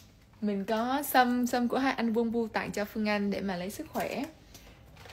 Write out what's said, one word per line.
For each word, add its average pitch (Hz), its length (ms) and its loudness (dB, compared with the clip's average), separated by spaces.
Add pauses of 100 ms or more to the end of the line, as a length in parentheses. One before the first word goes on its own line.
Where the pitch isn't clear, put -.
(420)
Mình 202 240 -2
có 247 380 0
sâm, 247 440 4
sâm 240 200 2
của 247 100 0
hai 262 160 2
anh 233 200 0
Quân 226 180 2
Bu 233 160 0
tặng 190 240 -4
cho 208 140 -2
Phương 214 240 -2
Anh 202 220 2
để 196 100 -2
mà 190 140 -2
lấy 180 140 -4
sức 311 200 -10
khỏe. 233 340 -2 (880)